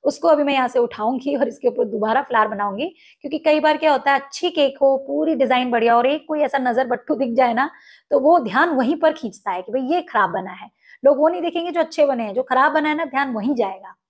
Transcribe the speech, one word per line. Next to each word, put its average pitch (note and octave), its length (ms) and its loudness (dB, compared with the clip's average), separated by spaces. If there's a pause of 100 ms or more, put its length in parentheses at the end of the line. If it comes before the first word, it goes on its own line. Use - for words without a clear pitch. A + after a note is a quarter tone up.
उसको D4 240 0
अभी D4 160 4
मैं C#4+ 100 0
यहाँ C4 140 0
से B3 120 -2
उठाऊंगी A#3+ 560 -2
और A#3 120 0
इसके A#3+ 200 -4
ऊपर A#3 180 0
दोबारा A3 360 -2
फ्लावर A3+ 260 0
बनाऊंगी, G3+ 380 -6 (380)
क्योंकि C#4+ 160 -8
कई D4+ 200 2
बार D4+ 180 2
क्या D#4 140 2
होता C#4 200 0
है C#4 80 2
अच्छी F4 300 -6
केक C#4+ 320 0
हो, C4+ 160 4
पूरी C#4+ 380 -2
डिजाइन B3+ 360 0
बढ़िया A#3 260 4
और A#3+ 100 2
एक D4 200 -2
कोई D4+ 140 -2
ऐसा C#4 160 -2
नजर B3+ 300 0
बट्टू B3 280 -4
दिख A#3+ 200 -2
जाए A#3+ 180 2
ना C4+ 160 -2 (420)
तो C#4 80 4
वो D#4 200 6
ध्यान C4 300 0
वहीं C4 260 0
पर D#4 180 2
खींचता G#3 380 -10
है F#3 100 -6
कि F#3 100 -14
भाई C4 140 -2
ये E4 160 0
खराब G#3 280 0
बना F#3+ 220 -8
है। F#3 180 -18 (340)
लोग C#4 140 6
वो D4+ 120 4
नहीं F4+ 120 -4
देखेंगे E4+ 300 -4
जो E4 80 -2
अच्छे D#4+ 260 2
बने B3+ 180 -2
हैं, G3+ 100 -6
जो B3+ 100 -2
खराब C4 280 2
बना D4+ 180 0
है D4+ 60 -2
ना E4 100 -4
ध्यान C#4 280 -4
वहीं A3+ 220 -2
जाएगा। F#3+ 380 -6 (160)